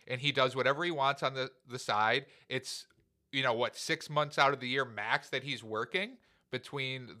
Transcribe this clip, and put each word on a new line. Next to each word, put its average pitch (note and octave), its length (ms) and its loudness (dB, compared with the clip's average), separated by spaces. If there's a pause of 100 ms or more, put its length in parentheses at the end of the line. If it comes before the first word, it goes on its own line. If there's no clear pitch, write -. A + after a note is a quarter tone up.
and B2+ 120 -4
he C#3 120 0
does C3 240 2
whatever C3+ 280 2
he F3 60 0
wants C#3 320 2
on C3+ 120 0
the, C3 180 -4 (160)
the B2 100 -8
side. A2+ 480 2 (220)
It's, - 400 -6 (420)
you C3+ 140 0
know, B2 80 4
what, A#2 240 0
six - 340 -4
months D3 280 0
out C#3 140 8
of C3+ 60 -2
the B2 100 -8
year C3 160 0
max A#2 440 -2
that C3 160 -4
he's C3 180 -6
working B2 540 -4 (340)
between C3 720 -6